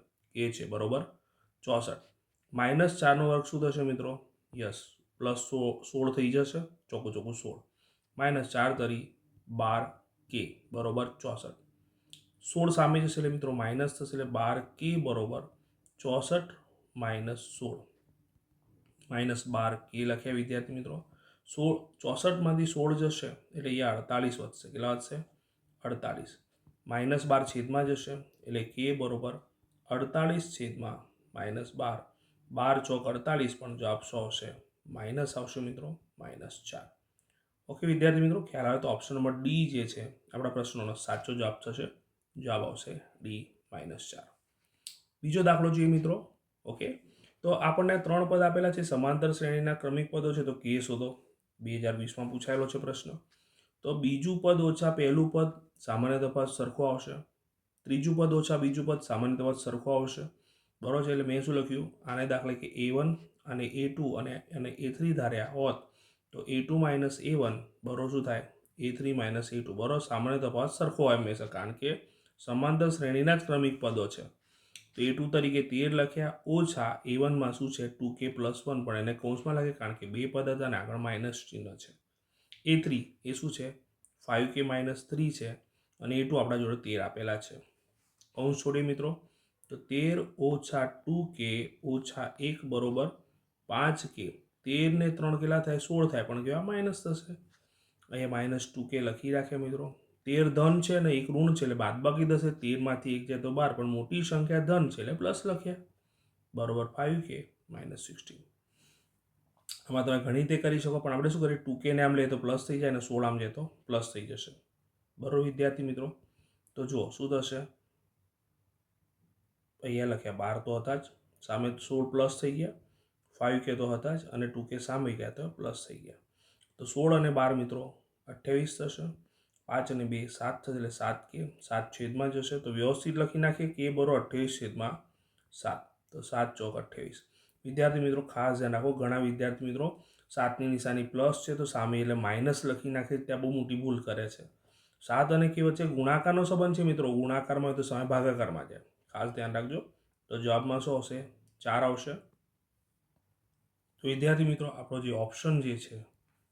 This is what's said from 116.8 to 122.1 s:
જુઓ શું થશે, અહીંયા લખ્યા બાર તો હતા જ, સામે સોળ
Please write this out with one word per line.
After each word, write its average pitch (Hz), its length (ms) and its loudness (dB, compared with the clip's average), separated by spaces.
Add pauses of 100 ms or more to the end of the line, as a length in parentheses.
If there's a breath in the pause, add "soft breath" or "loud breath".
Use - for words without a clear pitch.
જુઓ 127 240 0
શું 135 200 -6
થશે, 135 300 0 (2250)
અહીંયા 123 240 -2
લખ્યા 110 260 -4
બાર 104 320 -4
તો 117 160 -2
હતા 127 160 -2
જ, 175 80 -6 (380)
સામે 113 340 -2
સોળ 131 340 -2